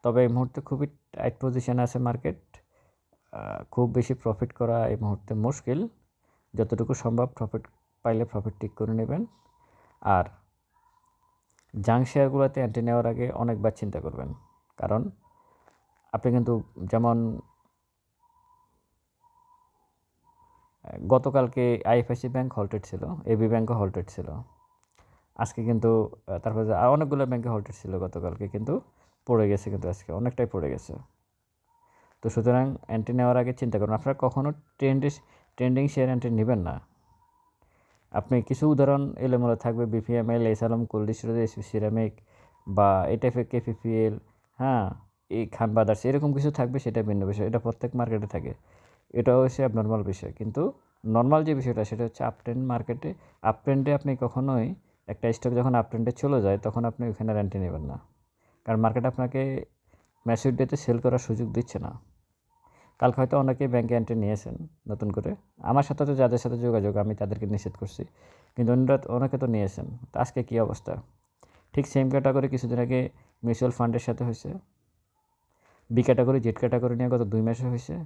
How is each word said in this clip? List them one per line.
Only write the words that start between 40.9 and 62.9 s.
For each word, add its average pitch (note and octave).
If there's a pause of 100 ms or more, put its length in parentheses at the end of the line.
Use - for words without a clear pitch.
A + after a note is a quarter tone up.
স্টোরেজ, A2+
এসপি A2
সিরামিক G#2+ (540)
বা G2+ (180)
এই A2
টাইপের A#2+
কেপিপিএল, A2+ (440)
হ্যাঁ, B2+ (460)
এই A2 (120)
খান A2+
ব্রাদার্স, A2
এরকম C#3+
কিছু C#3+
থাকবে, C3
সেটা A#2
ভিন্ন G#2
বিষয়, G#2
এটা A2+
প্রত্যেক A#2
মার্কেটে A2+
থাকে, - (600)
এটাও B2
হচ্ছে C3
অ্যাবনর্মাল A2
বিষয়। F#2+
কিন্তু A2+ (420)
নরমাল A#2+
যে D#3
বিষয়টা B2
সেটা A#2
হচ্ছে -
আপট্রেন্ড A#2+ (100)
মার্কেটে, A#2+ (320)
আপট্রেন্ডে C3+
আপনি C#3+ (100)
কখনোই C3 (420)
একটা -
স্টক B2
যখন B2+
আপট্রেন্ডে A#2
চলে C#3
যায় G2
তখন A2
আপনি A#2
ওখানে A2
এন্ট্রি G2
নেবেন E2+
না, B1+ (680)
কারণ A2
মার্কেট A2+
আপনাকে B2+ (840)
ম্যাচিউর A#2
ডেতে C3
সেল A#2
করার B2
সুযোগ A2+
দিচ্ছে -
না। - (1080)